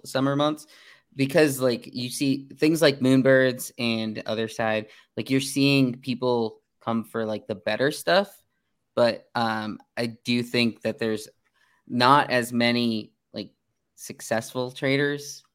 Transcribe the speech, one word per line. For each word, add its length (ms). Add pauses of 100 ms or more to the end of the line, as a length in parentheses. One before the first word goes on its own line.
summer 320
months, 300 (500)
because, 420
like, 340
you 160
see 380 (100)
things 240
like 200
Moonbirds 760
and 480
Other 220
Side, 400 (300)
like, 120
you're 120
seeing 560
people 640 (180)
come 240
for, 220
like, 220
the 80
better 360
stuff. 500 (540)
But, 400
um, 440 (160)
I 280
do 180
think 400
that 160
there's 300 (600)
not 440
as 200
many, 600 (200)
like, 200 (440)
successful 760
traders 720 (120)